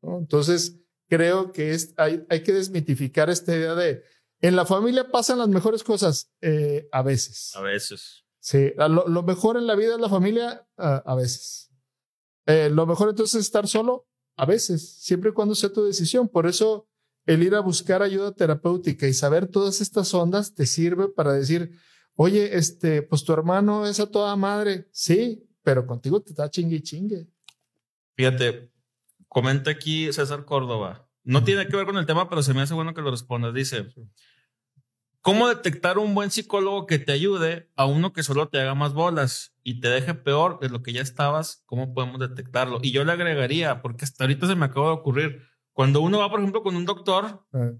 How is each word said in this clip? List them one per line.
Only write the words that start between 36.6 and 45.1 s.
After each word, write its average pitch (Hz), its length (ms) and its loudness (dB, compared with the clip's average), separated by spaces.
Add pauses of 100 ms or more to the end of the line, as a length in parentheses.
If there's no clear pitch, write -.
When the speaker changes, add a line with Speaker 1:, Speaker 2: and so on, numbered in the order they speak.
Speaker 2:
que 156 140 0
te 139 140 -2
ayude 170 640 -2
a 135 80 4
uno 156 260 0
que 160 120 -4
solo 143 260 -2
te 143 100 -2
haga 135 160 -2
más 143 180 -2
bolas 156 720 -2
y 123 160 -8
te 123 80 -2
deje 131 260 0
peor 156 460 0
de 139 100 -4
lo 123 140 -8
que 120 80 -12
ya 120 100 -6
estabas? 143 640 -4
¿Cómo 127 280 -6
podemos 127 260 -6
detectarlo?". 127 640 -4
Y 127 100 -2
yo 139 140 0
le 165 80 0
agregaría, 151 680 -2
porque 120 240 -8
hasta 131 200 -4
ahorita 143 220 0
se 190 80 2
me 175 100 2
acaba 139 220 0
de 160 60 2
ocurrir, 147 480 -4 (300)